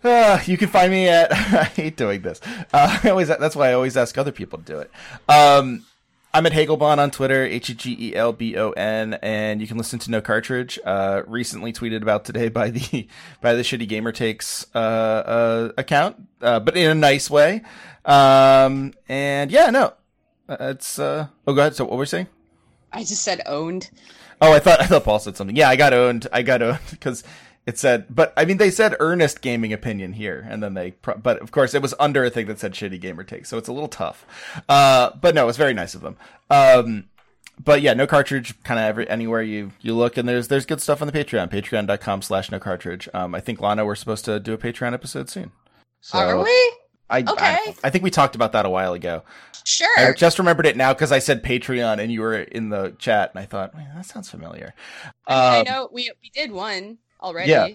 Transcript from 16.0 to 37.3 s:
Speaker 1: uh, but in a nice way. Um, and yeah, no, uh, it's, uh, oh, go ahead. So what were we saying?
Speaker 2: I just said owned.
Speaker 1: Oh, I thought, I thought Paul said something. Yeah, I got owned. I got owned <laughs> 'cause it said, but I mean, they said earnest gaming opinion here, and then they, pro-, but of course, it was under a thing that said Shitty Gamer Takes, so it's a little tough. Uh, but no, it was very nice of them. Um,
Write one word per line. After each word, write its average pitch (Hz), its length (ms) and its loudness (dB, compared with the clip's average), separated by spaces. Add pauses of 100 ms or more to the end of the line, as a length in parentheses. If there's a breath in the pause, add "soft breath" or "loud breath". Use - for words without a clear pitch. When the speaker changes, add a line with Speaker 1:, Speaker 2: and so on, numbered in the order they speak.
Speaker 1:
uh, 117 200 2
but 156 160 -2
in 170 120 4
a 160 60 4
nice 143 340 2
way. 156 340 4 (420 loud breath)
Um, 135 880 6 (160)
and 139 420 -4
yeah, 285 200 6
no, 254 240 0 (540)
uh, 143 120 -10
it's, 135 380 -10
uh, 147 300 -6 (180)
oh, 139 80 -2
go 139 60 2
ahead. 147 140 2
So 135 100 -6
what 107 100 -8
were 127 60 -6
we 143 60 -4
saying? 175 200 -8 (640)
Speaker 2:
I - 80 -12
just - 220 -8
said 185 240 -6
owned. 165 440 -8 (500 soft breath)
Speaker 1:
Oh, 156 120 8
I 147 60 8
thought, 156 220 6
I 156 60 2
thought 170 180 4
Paul 107 140 0
said 104 180 -10
something. 101 200 -8
Yeah, 147 120 6
I 131 80 4
got 139 160 6
owned. 123 400 2
I 123 100 0
got 123 200 0
owned 123 160 -2 (120)
<laughs> - 100 -20
'cause 123 220 -8 (440 loud breath)
it 123 120 -10
said, 120 320 0
but 151 260 2
I 156 100 2
mean, 190 100 0
they 196 140 4
said 214 300 0
earnest 160 420 0
gaming 117 300 -4
opinion 101 420 -8
here, 104 340 -10
and 107 140 -10
then 101 120 -8
they, 92 180 -8
pro-, - 260 -10
but 120 220 0
of - 120 -18
course, 131 220 0
it 139 80 0
was 131 180 -6
under 139 240 2
a 120 60 0
thing 113 160 -6
that 104 120 -10
said 98 140 -10
Shitty 95 280 -12
Gamer 90 220 -14
Takes, - 280 -18
so 117 80 -8
it's 113 100 -12
a 117 40 -10
little 143 160 -10
tough. - 380 -10 (420 loud breath)
Uh, 135 420 6 (100)
but 175 140 4
no, 143 100 4
it - 20 2
was 117 120 -4
very 139 160 2
nice 87 200 -8
of 78 60 -18
them. 78 160 -14 (320 soft breath)
Um, 127 560 6 (580)